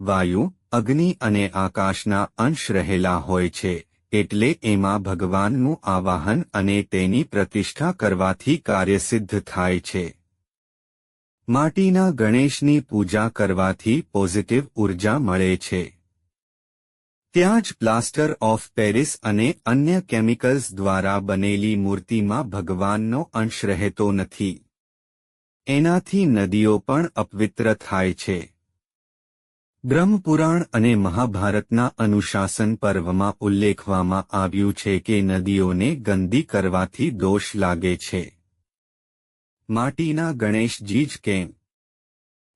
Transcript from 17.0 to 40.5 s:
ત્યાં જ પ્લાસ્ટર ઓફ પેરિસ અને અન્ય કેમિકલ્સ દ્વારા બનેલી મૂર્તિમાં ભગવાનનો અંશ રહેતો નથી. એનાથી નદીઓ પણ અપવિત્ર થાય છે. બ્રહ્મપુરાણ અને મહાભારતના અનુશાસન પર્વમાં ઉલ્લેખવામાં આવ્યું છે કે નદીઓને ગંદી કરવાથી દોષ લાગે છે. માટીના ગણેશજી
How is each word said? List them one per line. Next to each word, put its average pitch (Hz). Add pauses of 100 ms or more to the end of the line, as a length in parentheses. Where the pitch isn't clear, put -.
ત્યાં 196
જ -
પ્લાસ્ટર 117
ઓફ 113
પેરિસ 110
અને 113 (120)
અન્ય 147
કેમિકલ્સ 117
દ્વારા 95
બનેલી 101
મૂર્તિમાં 101
ભગવાનનો 101
અંશ 113
રહેતો 101
નથી. 95 (1040)
એનાથી 170
નદીઓ 107
પણ 143 (100)
અપવિત્ર 107
થાય 95
છે. 90 (1300)
બ્રહ્મપુરાણ 165 (120)
અને 117
મહાભારતના 104
અનુશાસન 104
પર્વમાં 95
ઉલ્લેખવામાં 98
આવ્યું 98
છે 98
કે 104
નદીઓને 95
ગંદી 104
કરવાથી 95
દોષ 98
લાગે 90
છે. - (1300)
માટીના 156
ગણેશજી 110